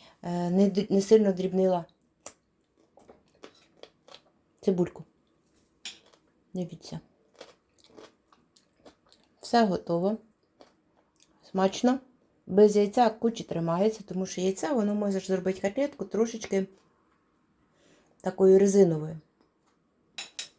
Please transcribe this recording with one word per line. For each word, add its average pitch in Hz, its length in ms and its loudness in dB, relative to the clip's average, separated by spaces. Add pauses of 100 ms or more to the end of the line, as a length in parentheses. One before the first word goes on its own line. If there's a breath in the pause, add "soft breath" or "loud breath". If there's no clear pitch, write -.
(220 soft breath)
е, 175 280 -4
не 196 200 4
д-, 196 200 -2
не 196 120 2
сильно 208 320 4
дрібнила 185 520 -2 (2750)
цибульку. 175 420 -2 (1500)
Дивіться. 170 460 -12 (2500)
Все 233 240 2
готово. 185 520 -2 (1300)
Смачно. 196 480 0 (480)
Без 202 280 6
яйця 208 340 2
кучі 226 340 -4
тримається, 170 640 -2
тому 185 180 -6
що 185 160 -10
яйця, 196 320 -2
воно 208 220 -2
може 202 240 -4
зробити 190 420 -4
котлетку 202 440 -4
трошечки 208 640 -4 (1500 soft breath)
такою 190 380 4
резиновою. 165 600 2 (1400)